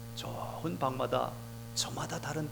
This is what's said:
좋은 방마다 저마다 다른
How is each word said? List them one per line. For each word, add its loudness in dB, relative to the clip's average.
좋은 -2
방마다 4
저마다 0
다른 0